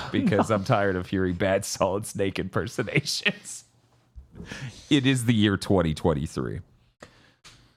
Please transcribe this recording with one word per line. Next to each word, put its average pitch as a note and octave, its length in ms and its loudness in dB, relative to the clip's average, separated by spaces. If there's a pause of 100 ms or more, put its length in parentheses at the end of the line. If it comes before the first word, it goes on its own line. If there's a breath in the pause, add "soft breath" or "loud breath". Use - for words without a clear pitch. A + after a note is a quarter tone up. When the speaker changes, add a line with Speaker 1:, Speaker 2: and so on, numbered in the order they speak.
Speaker 1:
<laughs> - 80 -10
Speaker 2:
because A2+ 400 2
I'm G2+ 140 2
tired G2+ 320 2
of F2+ 100 -4
hearing F#2 280 0
bad G2 280 2
Solid G2 420 -2
Snake G2 320 -4
impersonations. - 1300 -4 (1300 loud breath)
It C#3 160 4
is C3 180 2
the A#2+ 100 4
year G#2 220 6
twenty F2 380 2
twenty-three. C#2+ 640 -2 (1160 soft breath)